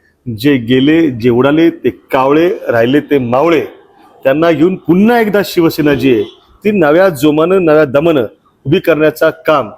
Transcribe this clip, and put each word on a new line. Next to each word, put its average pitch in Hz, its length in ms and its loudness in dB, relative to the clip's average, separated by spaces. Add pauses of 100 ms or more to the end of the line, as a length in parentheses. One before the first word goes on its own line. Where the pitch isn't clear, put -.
(380)
जे 139 180 0
गेले, 135 540 0
जे 120 200 -2
उडाले, 143 400 2
ते - 200 -6
कावळे, 147 600 -2 (180)
राहिले 123 320 0
ते 147 180 -2
मावळे, 131 480 0 (580)
त्यांना 156 280 0
घेऊन 165 240 0
पुन्हा 214 440 2
एकदा 208 240 0
शिवसेना 156 500 0
जी 131 200 0
आहे, 104 80 0 (420)
ती 208 60 0
नव्या 180 380 2
जोमानं, 160 560 0
नव्या 156 200 2
दमानं 143 400 0 (420)
उभी 165 140 0
करण्याचं 156 500 0 (160)
काम 135 320 -2